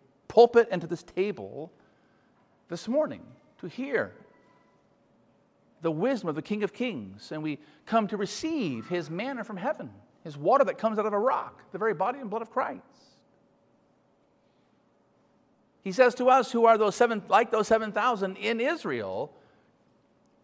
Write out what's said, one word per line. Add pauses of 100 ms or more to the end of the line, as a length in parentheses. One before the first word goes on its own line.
(260)
pulpit
and
to
this
table (960)
this
morning (360)
to
hear (1700)
the
wisdom
of
the
King
of
Kings,
and
we (260)
come
to
receive
his
manna
from
heaven, (340)
his
water
that
comes
out
of
a
rock,
the
very
body
and
blood
of
Christ. (3000)
He
says
to
us
who
are
those
seven,
like
those
seven
thousand
in
Israel, (1120)